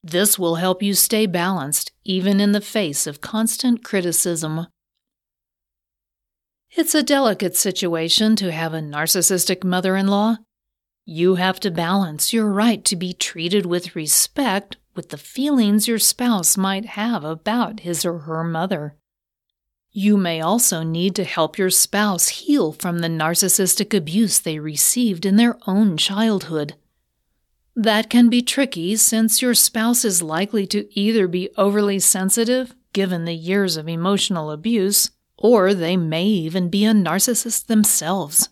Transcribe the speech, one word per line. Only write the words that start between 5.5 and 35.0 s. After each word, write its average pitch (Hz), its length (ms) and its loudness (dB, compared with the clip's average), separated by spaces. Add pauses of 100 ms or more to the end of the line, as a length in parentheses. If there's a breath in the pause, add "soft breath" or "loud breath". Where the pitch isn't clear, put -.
It's 320 240 -2
a 302 80 4
delicate 240 540 0
situation 180 800 0
to 190 160 -2
have 160 220 -4
a 160 60 -6
narcissistic 165 840 0
mother-in-law. 196 720 2 (680)
You 175 300 2
have 185 240 0
to 202 100 -2
balance 170 640 -2
your 214 180 2
right 208 320 2
to - 100 0
be 180 200 -6
treated 175 500 -2
with 175 320 -4
respect 196 800 -2 (180)
with - 140 -12
the 151 80 -12
feelings 233 720 0
your 226 100 0
spouse 214 600 0
might 190 260 -2
have 214 400 -4
about 214 560 -4
his 170 240 -4
or 170 140 -4
her 160 260 -6
mother. 165 520 -4 (960)
You 208 240 2
may 170 240 0
also 170 440 0
need 170 320 0
to 190 80 -2
help - 340 -2
your 185 120 2
spouse 202 580 0
heal 262 420 0
from 170 300 -4
the 170 80 -2
narcissistic 175 880 0
abuse 180 420 0
they 156 220 -4
received 170 680 0
in 190 80 4
their 233 320 4
own 196 300 2
childhood. 185 800 -2 (1000)
That 220 340 2
can 240 200 6
be 240 120 4
tricky 240 540 -2
since 220 480 2
your 247 120 2
spouse 233 500 0
is 185 180 0
likely 190 460 -2
to - 180 -4 (100)
either 208 300 2
be 180 300 -4
overly 202 420 2
sensitive, 233 760 0 (200)
given 180 320 -2
the 170 100 -4
years 180 420 0
of 156 120 -8
emotional 165 640 -2
abuse, 202 580 0 (260)